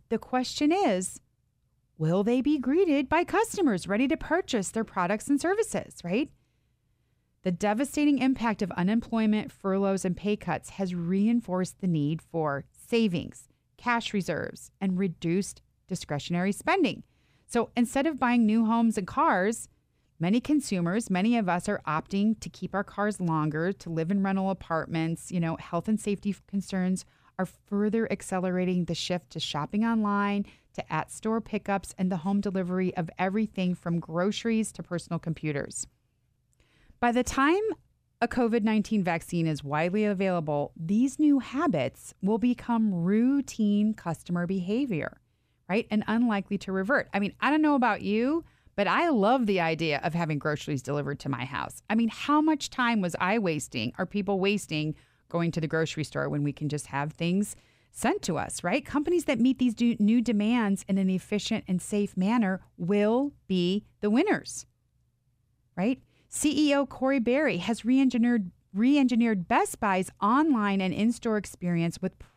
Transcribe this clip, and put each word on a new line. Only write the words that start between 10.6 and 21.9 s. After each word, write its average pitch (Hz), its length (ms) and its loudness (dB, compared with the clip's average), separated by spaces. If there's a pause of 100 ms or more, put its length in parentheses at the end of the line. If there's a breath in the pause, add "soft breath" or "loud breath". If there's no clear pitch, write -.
has 185 220 -4
reinforced 185 840 0
the 190 80 -4
need 160 340 0
for 151 440 -4 (240)
savings, 220 580 0 (300)
cash 233 360 -2
reserves, - 580 -6 (100)
and 190 180 0
reduced 180 640 -2 (260)
discretionary 175 640 -4
spending. 294 520 0 (440)
So - 280 -2
instead 247 300 0
of 311 140 -2
buying 240 260 4
new 220 200 4
homes 233 300 2
and 190 120 -4
cars, 233 640 0 (500)
many 190 200 2
consumers, 208 720 0
many 196 260 2
of 202 140 0
us 175 180 -2
are 202 200 -2
opting 196 540 0